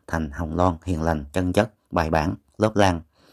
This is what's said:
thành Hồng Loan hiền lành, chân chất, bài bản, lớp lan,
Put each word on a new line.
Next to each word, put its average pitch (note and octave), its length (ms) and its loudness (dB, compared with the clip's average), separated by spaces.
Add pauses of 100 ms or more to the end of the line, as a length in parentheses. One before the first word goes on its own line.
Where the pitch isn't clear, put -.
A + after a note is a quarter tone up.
thành D#2+ 240 -4
Hồng D#2+ 260 -6
Loan F2 280 2
hiền D#2+ 180 -4
lành, D#2+ 300 -2
chân F2+ 200 -2
chất, G#2+ 200 2 (180)
bài D#2+ 200 0
bản, E2 240 0 (240)
lớp G#2+ 180 0
lan, F#2+ 240 4 (320)